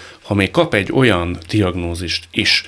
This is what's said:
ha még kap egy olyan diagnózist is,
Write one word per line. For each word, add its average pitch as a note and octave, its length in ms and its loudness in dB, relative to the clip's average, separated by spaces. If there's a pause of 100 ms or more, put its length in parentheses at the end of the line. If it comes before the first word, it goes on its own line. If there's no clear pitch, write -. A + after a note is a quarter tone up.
(240)
ha - 100 -4
még G2+ 180 2
kap E3+ 220 0
egy G2 200 0
olyan F2 440 2 (120)
diagnózist F2 840 -2
is, - 360 0